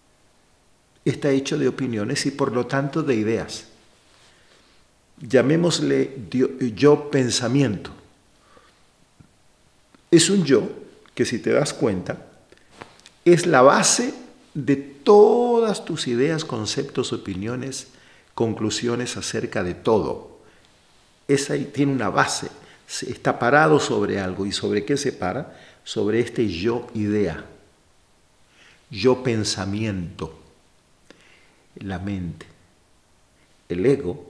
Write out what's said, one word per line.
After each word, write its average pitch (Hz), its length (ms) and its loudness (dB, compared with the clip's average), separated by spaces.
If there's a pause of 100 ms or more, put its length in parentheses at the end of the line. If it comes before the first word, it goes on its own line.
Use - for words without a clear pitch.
(1040)
está 143 260 0
hecho 135 260 -2
de 139 100 0
opiniones 120 580 -4
y 139 60 -2
por 135 200 -2
lo 120 160 -2
tanto 143 360 -2
de 135 120 0
ideas. 107 500 -4 (1500)
Llamémosle 135 1080 2
dio-, 127 300 0
yo 131 500 4
pensamiento. 123 800 0 (2250)
Es 165 180 6
un 190 160 2
yo 139 240 2 (460)
que, 120 100 0
si 113 140 -4
te 110 120 -2
das 131 220 0
cuenta, 95 520 -4 (1000)
es 170 220 6
la 143 140 6
base 208 520 4 (400)
de 139 220 0
todas 226 1080 4
tus 160 240 -6
ideas, 147 380 0
conceptos, 123 680 -4
opiniones, 117 760 -8 (480)
conclusiones 117 840 -2
acerca 117 460 -6
de 90 100 -4
todo. 87 680 -2 (880)
Esa 143 300 0
tiene 139 340 -2
una 120 180 -2
base, - 400 -2 (360)
se, - 260 -10
está - 280 -2
parado 147 400 6
sobre 101 400 0
algo. 95 260 -4
¿Y 101 60 -4
sobre 104 340 -2
qué 143 100 0
se 135 160 -2
para? 101 480 -6 (240)
Sobre 107 360 0
este 117 280 -2
yo 104 460 -4
idea, 104 500 -2 (1500)
yo 123 320 2
pensamiento, 101 1160 -4 (1400)
la 98 200 -8
mente. 92 480 -8 (1200)
El 87 180 -2
ego, 87 420 -2